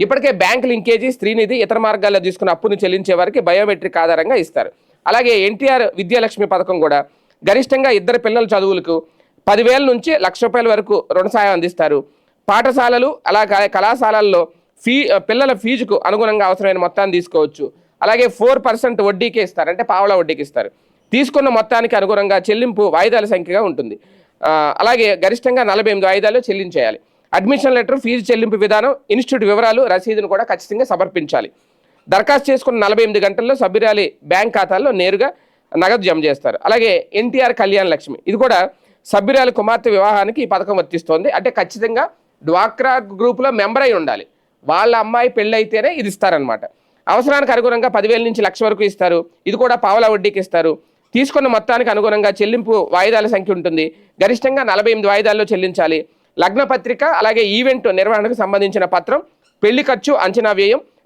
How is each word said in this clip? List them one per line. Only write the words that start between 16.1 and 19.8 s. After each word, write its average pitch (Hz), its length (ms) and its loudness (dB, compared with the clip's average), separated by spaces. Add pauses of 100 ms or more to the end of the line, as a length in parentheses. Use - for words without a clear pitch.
అవసరమైన 185 320 0
మొత్తాన్ని 180 340 -2
తీసుకోవచ్చు. 156 720 -4 (180)
అలాగే 226 260 2
ఫోర్ 254 300 2
పర్సెంట్ 240 440 -2
వడ్డీకే 202 400 -2
ఇస్తారు, 180 260 -4
అంటే 185 140 -2